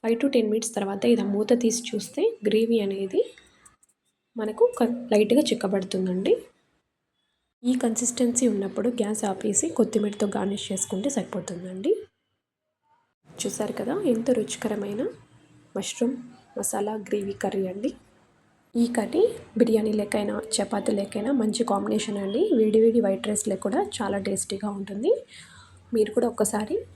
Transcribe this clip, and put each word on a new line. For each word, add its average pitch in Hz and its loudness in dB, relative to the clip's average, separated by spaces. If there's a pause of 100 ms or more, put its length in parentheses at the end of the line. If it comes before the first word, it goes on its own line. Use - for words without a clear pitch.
ఫైవ్ 233 2
to 277 2
టెన్ 220 4
మినిట్స్ 226 -2
తర్వాత 196 -2
ఇలా 202 2
మూత 208 4 (100)
తీసి 226 0
చూస్తే 214 -4 (240)
గ్రేవీ 226 2
అనేది 196 -2 (1120)
మనకు 220 2 (140)
క-, 240 4 (200)
లైట్గా 220 6
చిక్కబడుతుందండి. 196 0 (1300)
ఈ 247 2 (100)
కన్సిస్టెన్సీ 240 0
ఉన్నప్పుడు 196 -2
గ్యాస్ 214 -2
ఆపేసి 196 -2 (100)
కొత్తిమీరతో 208 0
గార్నిష్ 202 -4
చేసుకుంటే 196 -4
సరిపోతుందండి. 185 -4 (1400)
చూసారు 208 -6
కదా, 226 -4 (180)
ఎంతో 233 0
రుచికరమైన 202 -6 (760)
మష్రూమ్ 233 -2 (440)
మసాలా 208 -4 (140)
గ్రేవీ 202 -4
కర్రీ 196 -2
అండి. 208 -4 (840)
ఈ 233 4 (120)
కర్రీ 233 2 (360)
బిర్యానీ 220 4
లేకైనా 208 -2 (200)
చపాతీ 208 0
లేకైనా 208 -2 (100)
మంచి 214 0
కాంబినేషన్ 202 0
అండి. 202 0 (180)
వేడి 214 6
వేడి 233 6
వైట్ 240 0
రైస్‌లో 208 -2
కూడా 240 0 (160)
చాలా 196 -2
టేస్టీగా 196 -4
ఉంటుంది. 202 -2 (840)
మీరు 214 2
కూడా 240 2
ఒక్కసారి 220 -2 (180)